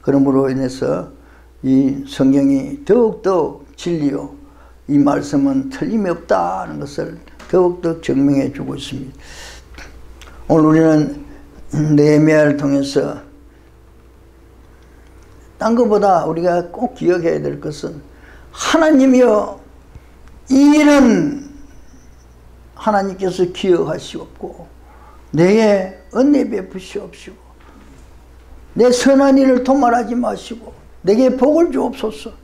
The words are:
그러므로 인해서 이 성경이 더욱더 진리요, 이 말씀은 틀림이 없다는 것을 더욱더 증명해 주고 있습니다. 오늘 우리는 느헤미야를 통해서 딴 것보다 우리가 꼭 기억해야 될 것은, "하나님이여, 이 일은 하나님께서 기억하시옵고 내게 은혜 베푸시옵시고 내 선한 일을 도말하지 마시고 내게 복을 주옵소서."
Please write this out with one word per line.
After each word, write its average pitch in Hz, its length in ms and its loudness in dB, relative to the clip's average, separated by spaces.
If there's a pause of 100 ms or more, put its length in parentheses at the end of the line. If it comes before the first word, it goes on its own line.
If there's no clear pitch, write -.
그러므로 139 480 2
인해서 135 580 -4 (540)
이 135 440 0
성경이 139 760 0
더욱더 196 760 0 (140)
진리요, 151 560 -4 (560)
이 143 100 2
말씀은 139 720 0
틀림이 196 400 -4
없다는 175 720 -4
것을 147 380 -10 (320)
더욱더 175 520 0
증명해 139 500 0
주고 135 240 -10
있습니다. - 420 -14 (1300)
오늘 156 160 4
우리는 156 600 2 (460)
느헤미야를 151 840 4
통해서 139 600 -2 (2500)
딴 220 180 0
것보다 208 500 2
우리가 175 440 -2
꼭 - 260 -8
기억해야 165 460 0
될 143 200 -8
것은, 151 400 -10 (500)
"하나님이여, 262 1080 2 (920)
이 262 60 2
일은 277 920 4 (1300)
하나님께서 190 720 -2
기억하시옵고 - 1200 -4 (640)
내게 196 680 2 (180)
은혜 262 340 2
베푸시옵시고 190 840 -12 (1400)
내 247 180 2
선한 269 460 4
일을 262 260 2
도말하지 240 520 0
마시고 - 580 -8 (280)
내게 247 340 2
복을 302 360 2
주옵소서." 233 600 -6 (120)